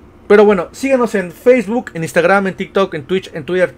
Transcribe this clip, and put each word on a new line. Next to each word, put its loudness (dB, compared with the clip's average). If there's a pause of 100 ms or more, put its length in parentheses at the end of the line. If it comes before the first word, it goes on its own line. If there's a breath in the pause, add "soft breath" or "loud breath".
(280)
Pero 6
bueno, 2
síganos -2
en -4
Facebook, 0
en -6
Instagram, 0
en -6
TikTok, -4
en -10
Twitch, -4
en -12
Twitter, -2